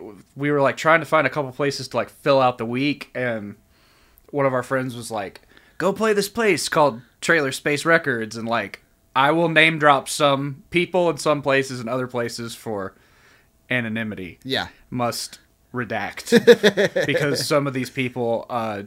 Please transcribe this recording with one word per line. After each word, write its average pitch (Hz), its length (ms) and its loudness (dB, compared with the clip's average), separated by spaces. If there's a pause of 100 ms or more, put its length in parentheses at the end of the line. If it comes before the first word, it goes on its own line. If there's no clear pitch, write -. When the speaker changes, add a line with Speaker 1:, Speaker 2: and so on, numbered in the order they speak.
(360)
Speaker 1:
we 143 160 -4
were, 143 100 2
like, 131 160 2
trying 160 240 4
to 147 40 -8
find 156 220 2
a - 20 0
couple 135 220 -4
places 139 380 -4
to, - 80 -4
like, 113 120 -2
fill 139 320 2
out 123 160 2
the 117 80 -4
week, 135 480 -4
and 113 420 -4 (760)
one 139 160 0
of 127 60 2
our 127 100 -2
friends 131 320 -4
was 113 160 -12
like, 101 300 -8 (360)
"Go 190 160 0
play 214 200 0
this 202 160 0
place 208 400 0
called 135 320 2 (200)
Trailer 151 300 2
Space 147 340 -4
Records," 120 500 0
and, 113 120 -8
like, 113 340 -4 (340)
I 139 160 4
will 165 180 2
name 160 300 4
drop 143 300 4
some 139 600 0
people 175 380 0
and 147 120 -4
some 147 220 0
places 135 360 0
and 117 80 -10
other 127 200 -4
places 117 480 -6
for 101 380 -8 (760)
anonymity. 110 720 -6
Speaker 2:
Yeah. 117 240 -4 (220)
Speaker 1:
Must 123 500 -6 (340)
redact. 107 600 -4 (680)
Speaker 2:
<laughs> - 40 -2
Speaker 1:
Because 139 400 0
some 143 200 2
of 135 60 -6
these 127 160 -4
people, 120 600 -4
uh, 110 380 -4